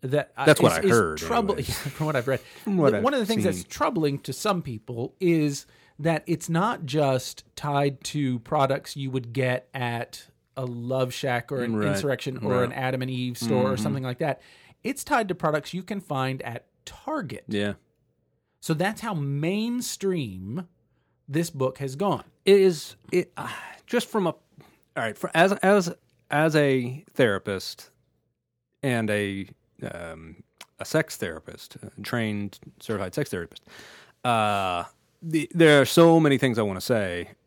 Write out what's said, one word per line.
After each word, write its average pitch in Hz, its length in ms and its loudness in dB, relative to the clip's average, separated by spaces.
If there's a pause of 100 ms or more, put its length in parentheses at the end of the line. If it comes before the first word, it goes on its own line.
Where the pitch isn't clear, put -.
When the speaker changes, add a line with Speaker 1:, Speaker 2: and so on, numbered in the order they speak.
Speaker 1:
that 139 340 -2
I, 127 100 -2
Speaker 2:
That's 151 160 8
what 110 100 6
Speaker 1:
is, 82 60 2
Speaker 2:
I 80 40 -2
Speaker 1:
is - 100 4
Speaker 2:
heard, 87 280 4
Speaker 1:
trouble-, 226 360 -2
Speaker 2:
anyways. 135 140 -6
Speaker 1:
<laughs> - 160 -4
yeah, 143 60 -6
from - 160 -4
what 151 80 -2
I've 123 120 -2
read. 131 120 0 (240)
Speaker 2:
From 202 140 -2
what 147 140 6
Speaker 1:
The, 104 60 0
Speaker 2:
I've 101 60 -2
Speaker 1:
one 269 100 2
of 269 60 0
the 220 60 0
things 220 180 0
that's 165 140 0
Speaker 2:
seen. 90 120 -10
Speaker 1:
troubling 160 500 0
to - 140 -10
some 190 280 -2
people 120 580 -8
is 156 460 2 (340)
that 160 260 0
it's 160 240 -4
not 175 360 0
just 131 580 0 (120)
tied 143 500 -2
to 131 340 -2
products 135 580 0
you 135 140 -6
would 123 220 -6
get 127 400 -2
at 120 520 -6 (320)
a 131 80 -6
Love 123 480 -2
Shack 123 380 -2
or 135 120 -4
an 117 120 -2
Speaker 2:
Right. 104 140 2
Speaker 1:
Insurrection 127 540 -2
or 127 120 0
Speaker 2:
Right. 123 80 4
Speaker 1:
an 120 100 -2
Adam 127 300 -2
and 131 80 -4
Eve 127 260 -4
store 127 340 0
or - 40 -2
Speaker 2:
Mm-hmm. - 80 -4
Speaker 1:
something 139 200 -2
like 127 140 -6
that. 147 240 -2 (420)
It's 269 200 -6
tied 240 240 2
to 180 80 -2
products 151 380 -2
you 185 100 -8
can 202 180 -8
find 131 400 -4
at 120 240 -10 (200)
Target. 208 600 -8
Speaker 2:
Yeah. 101 260 -2 (840)
Speaker 1:
So - 140 -4
that's 185 280 -2
how 220 120 -6
mainstream 160 1500 -4 (600)
this 165 220 -2
book 131 280 -2
has 135 180 -8
gone. 160 280 -2 (220)
Speaker 2:
It 196 140 8
is, 185 360 2 (160)
it, 180 260 0
uh, - 120 -10 (360)
just - 240 -2
from 196 180 0
a, - 40 2
all - 60 -8 (600)
right, 113 200 -4
for, - 160 -6
as, 180 200 6
as, 190 400 2 (360)
as 151 260 2
a 135 480 2 (100)
therapist 101 760 0 (920)
and 117 260 0
a, 98 380 -2 (460)
um, 82 500 -16 (360)
a 117 60 -10
sex - 320 -2
therapist, - 600 -12 (200)
a 104 40 -14
trained, 104 580 -4 (200)
certified 98 360 -6
sex - 140 -4
therapist, 85 340 -10 (600)
uh, 101 580 0 (380)
the, 160 320 -4
there 151 280 10
are 131 40 6
so 165 340 8
many 147 180 4
things 123 200 2
I 113 60 2
wanna 92 180 -4
say 92 480 -2 (180)